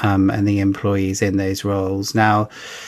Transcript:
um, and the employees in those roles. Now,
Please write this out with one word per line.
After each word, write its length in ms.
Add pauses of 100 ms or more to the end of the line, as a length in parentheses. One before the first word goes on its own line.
um, 260
and 180
the 120
employees 640
in 160
those 260
roles. 500
Now, 360 (380)